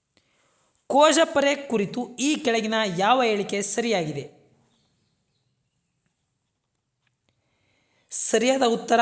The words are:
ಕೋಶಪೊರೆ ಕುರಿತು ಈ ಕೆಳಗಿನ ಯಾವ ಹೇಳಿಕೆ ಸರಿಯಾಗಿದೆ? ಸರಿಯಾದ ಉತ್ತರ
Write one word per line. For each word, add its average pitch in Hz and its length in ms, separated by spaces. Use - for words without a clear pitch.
ಕೋಶಪೊರೆ 294 680
ಕುರಿತು 233 600
ಈ 285 180
ಕೆಳಗಿನ 226 400
ಯಾವ 233 240
ಹೇಳಿಕೆ 202 400
ಸರಿಯಾಗಿದೆ? 180 680
ಸರಿಯಾದ 254 520
ಉತ್ತರ 233 400